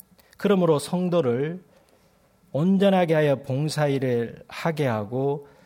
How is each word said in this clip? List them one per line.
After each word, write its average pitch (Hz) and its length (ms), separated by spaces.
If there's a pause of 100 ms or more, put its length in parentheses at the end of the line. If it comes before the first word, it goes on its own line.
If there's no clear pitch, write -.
(360)
그러므로 180 420
성도를 165 840 (920)
온전하게 185 640
하여 151 280
봉사일을 135 1040
하게 156 380
하고 127 600 (200)